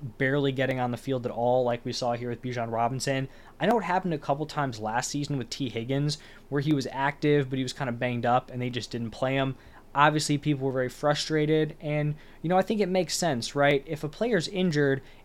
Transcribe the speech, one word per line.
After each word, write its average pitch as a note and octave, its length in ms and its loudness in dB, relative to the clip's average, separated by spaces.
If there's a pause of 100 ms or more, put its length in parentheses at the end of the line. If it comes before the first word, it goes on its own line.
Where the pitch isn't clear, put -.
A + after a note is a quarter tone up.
(160)
barely C#3 360 2
getting C3 280 0
on B2 120 0
the A#2 40 -4
field B2+ 300 -4
at G#2+ 60 -4
all, B2 300 2
like A#2+ 220 0
we A#2+ 80 -4
saw A#2+ 220 -2
here A#2+ 160 -6
with A2+ 100 -6
Bijan A#2 320 -4
Robinson. C3 560 0 (320)
I D#3+ 60 2
know A#3 120 4
it F#3 60 -2
happened F3+ 300 0
a C#3+ 40 -2
couple D3 280 -2
times C3+ 340 -4
last A2 300 -2
season C#3+ 260 -2
with A#2+ 140 -6
T C3+ 180 -4
Higgins, C3+ 480 -2 (320)
where C#3+ 140 0
he D#3 100 2
was C3 180 2
active, C#3+ 600 2
but C3+ 80 -2
he C3 40 0
was B2+ 120 -4
kinda C3 180 -4
banged A#2+ 320 -2
up, B2 260 2
and B2 120 -6
they B2 80 -2
just A#2+ 220 -6
didn't A#2 180 -6
play C3 240 -2
him. C3+ 220 0 (380)
Obviously, D3 440 4
people C#3 280 -2
were C3 60 0
very B2+ 160 0
frustrated, D3+ 920 2
and, D3+ 320 -2 (260)
you D#3+ 80 -4
know, F3+ 80 4
I F#3+ 60 6
think G#3+ 180 -2
it F#3 80 2
makes F#3 260 0
sense, C3+ 400 -2
right? C#3+ 300 4
If D#3 200 -6
a D3 40 -6
player's G#3 400 0
injured, D3 540 2 (220)